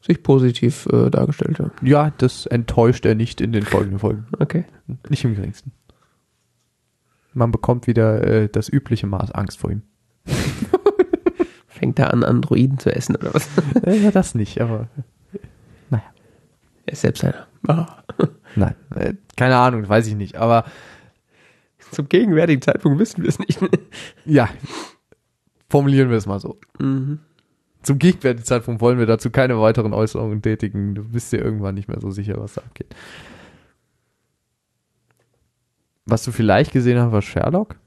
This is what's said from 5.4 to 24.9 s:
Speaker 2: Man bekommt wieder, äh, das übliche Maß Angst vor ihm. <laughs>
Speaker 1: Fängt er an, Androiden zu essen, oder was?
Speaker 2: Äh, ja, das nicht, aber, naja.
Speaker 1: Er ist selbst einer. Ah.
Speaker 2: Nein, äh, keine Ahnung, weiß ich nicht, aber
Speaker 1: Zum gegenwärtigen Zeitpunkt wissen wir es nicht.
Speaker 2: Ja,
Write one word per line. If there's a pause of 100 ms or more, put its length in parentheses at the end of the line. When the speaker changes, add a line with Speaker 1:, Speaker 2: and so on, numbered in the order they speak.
Speaker 2:
Man
bekommt
wieder,
äh,
das
übliche
Maß
Angst
vor
ihm. (440)
<laughs>
Speaker 1:
Fängt
er
an,
Androiden
zu
essen,
oder
was? (340)
Speaker 2:
Äh,
ja,
das
nicht,
aber, (1000)
naja. (840)
Speaker 1:
Er
ist
selbst
einer. (200)
Ah. (680)
Speaker 2:
Nein, (180)
äh, (200)
keine
Ahnung,
weiß
ich
nicht,
aber (1200)
Speaker 1:
Zum
gegenwärtigen
Zeitpunkt
wissen
wir
es
nicht. (640)
Speaker 2:
Ja, (1160)